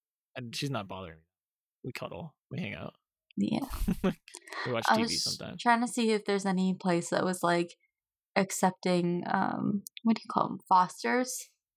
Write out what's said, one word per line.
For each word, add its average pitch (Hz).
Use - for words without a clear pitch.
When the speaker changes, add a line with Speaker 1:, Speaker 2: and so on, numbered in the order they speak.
Speaker 1:
and 120
she's 143
not 107
bothering 92
me. 82
We 135
cuddle, -
we 135
hang 110
out. -
Speaker 2:
Yeah. 214
Speaker 1:
<laughs> 196
We 127
watch 113
Speaker 2:
I 220
Speaker 1:
T 220
V 226
Speaker 2:
was -
Speaker 1:
sometimes. -
Speaker 2:
trying 233
to 240
see 220
if 214
there's 202
any 185
place 170
that -
was, 180
like, 175
accepting, 180
um, -
what 226
do -
you -
call -
'em? -
Fosters? 233